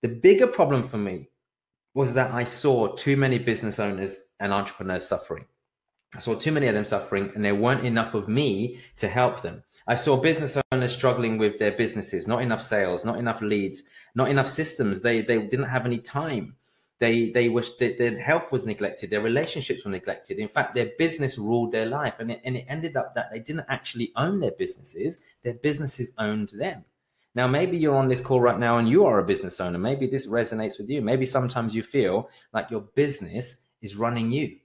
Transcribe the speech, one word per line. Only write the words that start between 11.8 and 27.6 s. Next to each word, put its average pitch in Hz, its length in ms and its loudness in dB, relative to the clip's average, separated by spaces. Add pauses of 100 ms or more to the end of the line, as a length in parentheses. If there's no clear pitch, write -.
not 117 160 0
enough 113 180 -2
sales, 92 420 0
not 110 140 -2
enough 117 240 -4
leads, 104 420 -2 (300)
not 127 160 2
enough 139 180 2
systems. 117 540 -2
They, 113 200 2
they 113 200 2
didn't 127 240 -2
have 127 220 -2
any 120 100 0
time. 139 580 -6 (440)
They, 117 320 4
they 120 180 4
wish 117 280 0
that 123 200 0
their 120 240 0
health 160 300 2
was 110 140 0
neglected, 104 440 -4
their 104 120 0
relationships 135 640 -2
were 101 60 -6
neglected. 95 460 -6
In 107 100 -4
fact, - 280 -2
their 117 240 0
business 160 400 0
ruled 117 320 0
their 110 160 0
life, 135 320 -4
and 117 100 -6
it, 117 160 -8
and 127 100 -4
it 117 140 -8
ended 156 260 -6
up - 200 -4
that - 160 -6
they 113 80 -10
didn't 151 300 -8
actually 117 460 -6
own 175 240 0
their 135 120 0
businesses. - 680 -8 (200)
Their 120 140 -6
businesses 139 640 -4
owned 107 300 -2
them. 147 360 -8 (480)
Now, 127 140 2
maybe 170 300 2